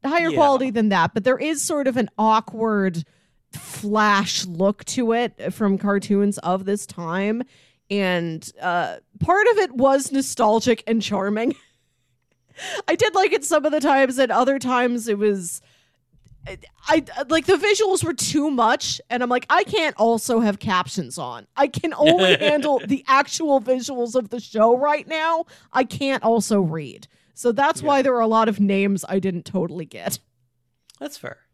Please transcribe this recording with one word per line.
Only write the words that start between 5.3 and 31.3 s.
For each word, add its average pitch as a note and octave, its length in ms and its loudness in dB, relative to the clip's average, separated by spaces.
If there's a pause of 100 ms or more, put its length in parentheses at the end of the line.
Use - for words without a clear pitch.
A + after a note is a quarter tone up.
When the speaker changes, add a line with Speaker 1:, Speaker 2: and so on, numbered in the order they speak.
Speaker 1:
from G3 240 0
cartoons G3+ 600 0
of F#3+ 260 -2
this G3+ 220 -4
time. G3 560 -4 (480)
And, F3+ 600 -2 (100)
uh, E3+ 360 -2 (240)
part F#4+ 280 4
of G#4+ 100 4
it F#4 140 0
was C4+ 380 2
nostalgic A#3 760 0
and A3+ 160 0
charming. G#3 520 -2 (640)
<laughs> - 680 -14
I E4 80 2
did G#4+ 180 2
like F#4+ 180 2
it C#4+ 120 -2
some D4+ 220 0
of D#4 60 2
the D4+ 80 2
times, C4+ 380 2
and B3+ 140 2
other B3+ 260 2
times B3 500 0
it G#3 100 -2
was, G3 420 -2 (840)
I, F#3+ 120 -16 (300)
I, D#4 160 2 (240)
like, D#4+ 180 0
the F#4 100 4
visuals G4+ 460 2
were D#4+ 120 -4
too D4 360 -2
much, A#3+ 500 0 (100)
and A#3+ 120 -2
I'm B3 60 -2
like, B3 220 0
"I F4 140 4
can't E4 320 -2
also A3+ 440 2
have G#3+ 180 0
captions F3+ 600 -4
on. A#2+ 280 -10 (100)
I C#4 120 4
can - 260 -4
only E4+ 420 4
Speaker 2:
<laughs> - 40 -2
Speaker 1:
handle D4 440 0
the C4 220 -4
actual C#4 540 2
visuals A#3+ 560 -4
of A#3+ 140 -2
the A#3+ 100 -8
show A3+ 360 2
right D4 300 0
now. D#4+ 380 -2 (280)
I C4 120 2
can't C4+ 400 -4
also A3 360 2
read." D#3 460 -6 (280)
So A#3+ 180 -2
that's C#4 300 0
Speaker 2:
Yeah. D4+ 60 -2
Speaker 1:
why C#4 140 4
there C4 120 2
are A#3+ 60 0
a A3+ 60 2
lot A3 220 4
of G#3 100 -2
names G3 500 0
I F#3+ 100 -2
didn't F3 260 -6
totally E3+ 420 -6
get. - 320 -10 (800)
Speaker 2:
That's C#4+ 200 -14
fair. - 200 -14 (160)